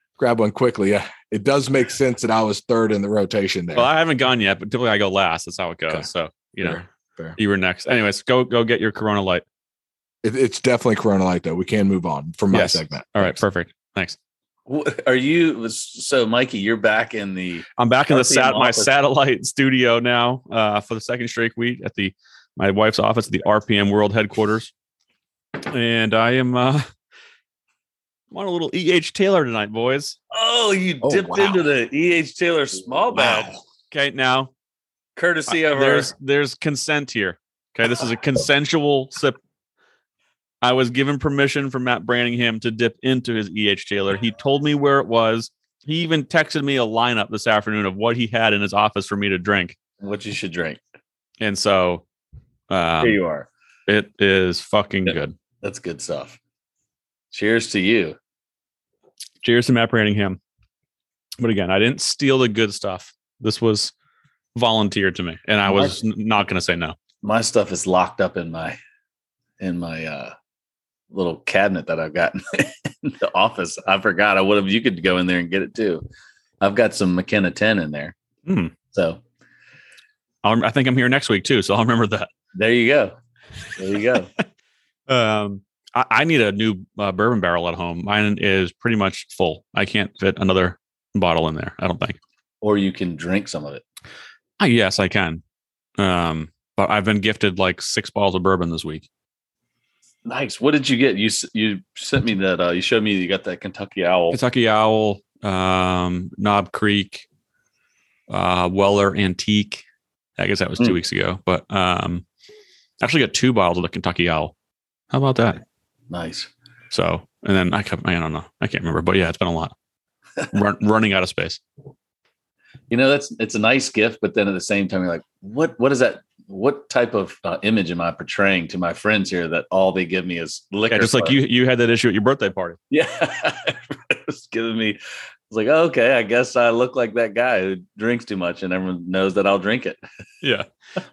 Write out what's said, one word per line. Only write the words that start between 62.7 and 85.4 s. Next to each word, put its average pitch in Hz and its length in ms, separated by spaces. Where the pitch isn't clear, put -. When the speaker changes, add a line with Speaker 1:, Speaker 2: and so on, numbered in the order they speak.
Speaker 2:
stuff. 92 400
This 110 220
was 110 320
volunteered 104 560
to 90 80
me, 85 240
and 104 120
I 98 120
was - 320
Speaker 3:
My 110 80
Speaker 2:
n-, 107 160
not 104 200
gonna 92 140
say 87 140
no. 82 180
Speaker 3:
My 107 180
stuff 107 300
is 90 160
locked 90 340
up 92 160
in 82 140
my, 80 260
in 90 200
my, 80 260
uh, 71 280
little 87 260
cabinet 95 480
that 82 120
I've 78 140
got 82 200
<laughs> - 200
in 131 160
the - 160
office. 95 500
I 95 140
forgot. 98 380
I 95 40
would 98 160
have, 95 120
you 107 120
could 87 220
go 90 140
in 90 100
there 90 120
and 85 120
get 95 100
it - 140
too. 98 320
I've 101 120
got 110 220
some 92 200
McKenna 92 360
ten 107 280
in 78 120
there. 73 240
Speaker 2:
Hmm. 143 220
Speaker 3:
So 82 280
Speaker 2:
I'll, 113 220
I 110 60
think 131 160
I'm 127 100
here 123 120
next 139 200
week 101 140
too, 113 180
so 98 140
I'll 107 60
remember 117 260
that. 98 220
Speaker 3:
There 107 180
you 120 140
go. 123 300
There 95 100
you 104 40
go. 113 300
Speaker 2:
<laughs> - 40
Um, 107 560